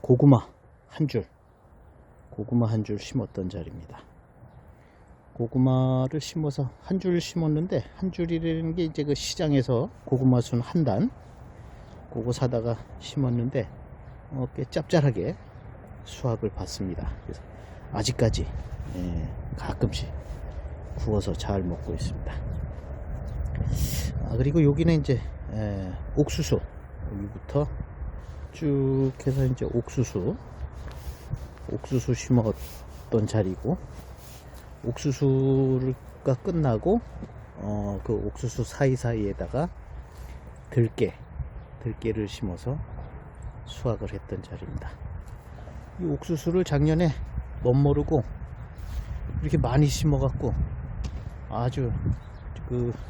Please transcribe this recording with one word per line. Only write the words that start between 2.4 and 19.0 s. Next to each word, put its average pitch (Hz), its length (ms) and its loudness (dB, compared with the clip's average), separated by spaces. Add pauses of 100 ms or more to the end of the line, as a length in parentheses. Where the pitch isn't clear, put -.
한 107 180 2
줄 104 140 -2
심었던 101 500 -4
자리입니다. 82 520 -10 (1300)
고구마를 131 880 4
심어서 147 500 -2 (120)
한 190 180 0
줄 180 200 2
심었는데, 156 640 0 (100)
한 185 180 -4
줄이라는 165 600 0
게 175 100 2
이제 156 200 -2
그 147 100 2
시장에서 139 760 2 (160)
고구마 127 360 6
순 117 200 0
한 165 240 2
단, 127 260 4 (1040)
그거 120 200 0
사다가 120 440 0 (220)
심었는데, 120 680 0 (640)
어, 131 220 -2
꽤 135 100 -4
짭짤하게 143 720 2 (680)
수확을 110 460 -2
받습니다. 90 600 -4 (140)
그래서 - 160 -10 (520)
아직까지, - 540 2 (500)
예, 85 320 -2 (280)